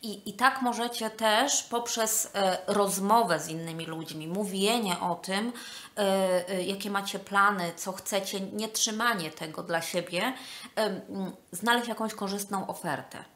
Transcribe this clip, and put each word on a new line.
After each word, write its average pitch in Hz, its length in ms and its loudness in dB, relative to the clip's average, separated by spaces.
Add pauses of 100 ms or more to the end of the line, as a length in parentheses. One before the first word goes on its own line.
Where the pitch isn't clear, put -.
I, 208 280 -8
i 196 40 -8
tak 254 280 4
możecie 233 480 0
też 226 540 4
poprzez, 233 720 0
e, 190 220 4 (100)
rozmowę 196 720 4
z 165 100 -6
innymi 165 360 -6
ludźmi, 156 420 -8
mówienie 196 720 0
o 180 160 0
tym, 208 380 -2 (440)
e, 190 520 4
e, 185 140 0
jakie 196 280 -4
macie 196 280 -2
plany, 196 560 4
co - 160 -6
chcecie, 196 480 -2
nie 208 300 -4
trzymanie 220 640 0
tego 160 320 -8
dla 165 180 0
siebie, 180 520 -2 (420)
em, 202 340 0
mm, 190 220 -6 (200)
znaleźć 233 360 2
jakąś 220 260 -4
korzystną 202 540 -4
ofertę - 560 -6 (120)